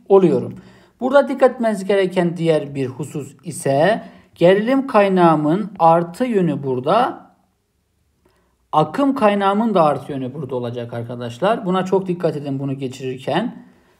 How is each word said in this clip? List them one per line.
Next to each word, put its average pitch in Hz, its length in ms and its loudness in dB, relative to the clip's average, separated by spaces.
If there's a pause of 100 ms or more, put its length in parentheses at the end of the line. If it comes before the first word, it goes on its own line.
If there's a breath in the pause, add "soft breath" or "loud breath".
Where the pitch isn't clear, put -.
oluyorum. 165 440 4 (460 loud breath)
Burada 262 280 2
dikkat 269 240 2
etmeniz 220 340 -4
gereken 185 520 0
diğer 151 380 0
bir 135 100 -4
husus 131 580 -10
ise 156 600 0 (320 loud breath)
gerilim 220 520 2
kaynağımın 180 920 2
artı 170 460 2
yönü 175 380 -2
burada, 143 640 -2 (1400)
akım 254 440 0
kaynağımın 208 580 2
da 180 100 4
artı 143 280 0
yönü 131 220 -8
burada 135 220 -8
olacak 120 380 -8
arkadaşlar. 120 720 -4
Buna 185 200 -2
çok 190 220 -2
dikkat 175 300 -4
edin 139 220 -8
bunu 139 180 -6
geçirirken. 135 880 -6 (340 loud breath)